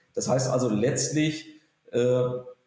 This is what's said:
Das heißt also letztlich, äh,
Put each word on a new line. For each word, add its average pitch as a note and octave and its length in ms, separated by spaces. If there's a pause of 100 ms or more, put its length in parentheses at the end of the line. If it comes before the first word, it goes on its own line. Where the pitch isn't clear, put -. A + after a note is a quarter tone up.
(140)
Das G#2 140
heißt B2+ 220
also B2 180
letztlich, C#3 920 (300)
äh, B2 320 (440)